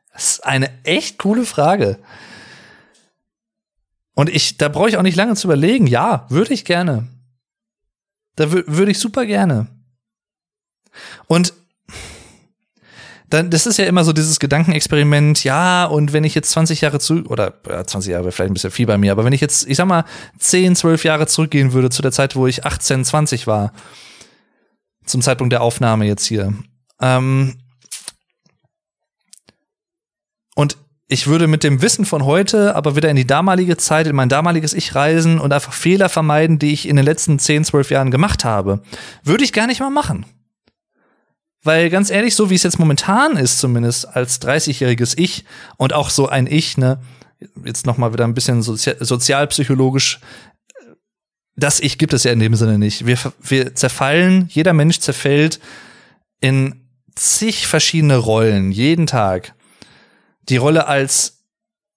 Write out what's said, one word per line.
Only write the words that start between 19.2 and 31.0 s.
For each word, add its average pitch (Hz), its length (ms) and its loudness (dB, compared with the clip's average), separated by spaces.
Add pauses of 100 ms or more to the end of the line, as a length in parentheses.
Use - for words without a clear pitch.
wenn 127 100 2
ich 139 80 0
jetzt, - 260 0
ich 135 100 -2
sag 180 100 2
mal, 170 160 2 (340)
zehn, 185 380 2
zwölf 165 300 2
Jahre 156 220 0
zurückgehen 147 440 0
würde 127 180 2
zu 123 120 -4
der 139 100 0
Zeit, 135 240 -2
wo 131 100 0
ich 127 200 -2
achtzehn, 135 400 -2
zwanzig 151 420 -2
war, 107 240 0 (1300)
zum 127 160 -2
Zeitpunkt 127 320 0
der 120 80 0
Aufnahme 117 440 0
jetzt 104 200 -2
hier, 104 280 -2 (460)
ähm, 131 580 0 (3000)
und 147 220 -2 (300)